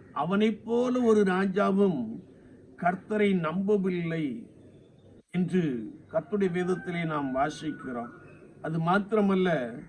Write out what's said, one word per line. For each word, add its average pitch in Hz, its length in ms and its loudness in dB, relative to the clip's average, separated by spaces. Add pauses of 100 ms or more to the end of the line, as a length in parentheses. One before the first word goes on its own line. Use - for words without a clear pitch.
(120)
அவனைப் 202 520 0
போல 247 360 0
ஒரு 220 220 6
ராஜாவும் 190 800 2 (760)
கர்த்தரை 190 640 0
நம்பவில்லை 175 840 0 (1080)
என்று 175 340 0 (480)
கர்த்தருடைய 190 400 0
வேதத்திலே 175 540 -4
நாம் 143 300 -2
வாசிக்கிறோம். 131 760 -6 (500)
அது 160 160 -4
மாத்திரமல்ல, 190 680 2 (400)